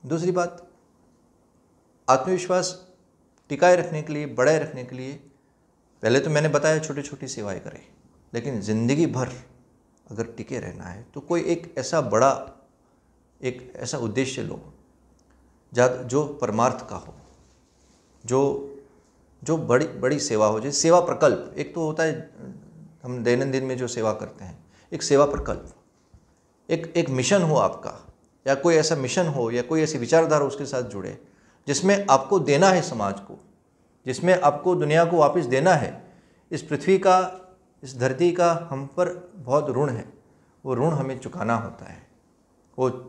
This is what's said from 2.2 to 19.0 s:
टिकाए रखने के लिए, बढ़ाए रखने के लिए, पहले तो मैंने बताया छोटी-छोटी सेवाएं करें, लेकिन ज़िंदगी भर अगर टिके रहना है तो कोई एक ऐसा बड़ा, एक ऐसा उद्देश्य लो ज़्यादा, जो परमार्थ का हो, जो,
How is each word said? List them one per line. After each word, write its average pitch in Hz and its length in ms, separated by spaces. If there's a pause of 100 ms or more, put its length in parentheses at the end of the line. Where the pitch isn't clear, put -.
टिकाए 175 280
रखने 156 260
के 156 100
लिए, 147 140
बढ़ाए 135 320
रखने 131 260
के 127 120
लिए, 131 160 (920)
पहले 120 180
तो 160 100
मैंने 151 180
बताया 156 300
छोटी-छोटी 143 500
सेवाएं 101 320
करें, - 260 (480)
लेकिन 117 260
ज़िंदगी 117 460
भर 127 220 (840)
अगर 110 140
टिके - 340
रहना - 260
है 92 180 (120)
तो 147 60
कोई 170 220
एक 170 360
ऐसा 151 220
बड़ा, 123 500 (920)
एक - 340
ऐसा 131 220
उद्देश्य 120 440
लो - 300 (1000)
ज़्यादा, 123 280
जो 127 220
परमार्थ 120 640
का 95 80
हो, - 180 (1120)
जो, 139 480 (720)